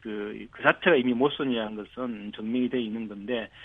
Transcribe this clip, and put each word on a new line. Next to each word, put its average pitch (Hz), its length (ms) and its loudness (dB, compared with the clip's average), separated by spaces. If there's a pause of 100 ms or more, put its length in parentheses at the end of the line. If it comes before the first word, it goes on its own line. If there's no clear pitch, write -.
그, 107 500 -6
그 - 100 -14
자체가 160 340 6
이미 123 180 4
모순이라는 120 640 0
것은 107 600 -8
증명이 120 340 0
돼 127 100 0
있는 113 280 -4
건데, 104 420 -6 (160)